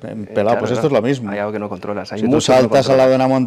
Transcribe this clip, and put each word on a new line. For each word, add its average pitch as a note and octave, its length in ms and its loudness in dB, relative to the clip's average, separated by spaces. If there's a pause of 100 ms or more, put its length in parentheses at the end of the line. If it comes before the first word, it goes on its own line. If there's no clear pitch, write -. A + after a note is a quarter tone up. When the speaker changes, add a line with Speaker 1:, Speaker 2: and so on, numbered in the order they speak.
Speaker 1:
empelado. A2 140 -10
Speaker 2:
Eh, G2+ 100 -14
claro, G#2+ 260 0
Speaker 1:
Pues A2 120 -2
esto B2 160 0
Speaker 2:
claro. C#3 80 0
Speaker 1:
es A2 60 2
lo - 0 -
mismo. A#2+ 300 -4
Speaker 2:
Hay G2+ 80 -6
algo G#2 120 -4
que G#2+ 80 -6
no G#2 80 -6
controlas. G2 460 -10
Hay G#2+ 60 -8
Speaker 1:
Si A2 80 -2
tú B2 40 2
Speaker 2:
mucho C#3 220 2
que - 0 -
no C3 80 6
Speaker 1:
saltas B2+ 280 2
al C3+ 80 4
lado C3 120 4
de C3 80 4
Speaker 2:
controlas. C3 100 0
Speaker 1:
una C3 200 2